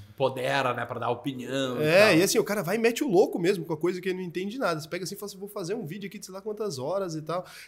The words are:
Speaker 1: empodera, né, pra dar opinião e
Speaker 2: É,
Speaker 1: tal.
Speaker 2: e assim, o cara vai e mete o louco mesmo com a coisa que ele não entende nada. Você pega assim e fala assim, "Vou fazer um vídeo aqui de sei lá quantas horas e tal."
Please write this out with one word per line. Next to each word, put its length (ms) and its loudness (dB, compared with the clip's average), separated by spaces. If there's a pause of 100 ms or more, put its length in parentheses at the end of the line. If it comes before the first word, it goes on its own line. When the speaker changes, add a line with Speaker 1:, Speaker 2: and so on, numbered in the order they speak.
(120)
Speaker 1:
empodera, 640 2
né, 100 -4
pra 140 -8
dar 100 -2
opinião 720 -2
e 20 2
Speaker 2:
É, 260 8
Speaker 1:
tal. 100 6
Speaker 2:
e 20 6
assim, 160 4
o 60 4
cara 180 -2
vai 140 0
e 40 -2
mete 240 2
o 60 0
louco 300 4
mesmo 260 0
com 80 -6
a 40 -4
coisa 220 -2
que 80 -6
ele 120 -4
não 40 -6
entende 360 -6
nada. 200 0
Você 80 -12
pega 160 -6
assim 120 -8
e 20 -18
fala 140 -12
assim, 80 -18
"Vou 100 -10
fazer 240 -6
um 100 -6
vídeo 240 -10
aqui 120 -12
de 80 -14
sei 80 -16
lá 80 -12
quantas 340 -6
horas 380 -4
e 80 -8
tal." 200 -4 (240)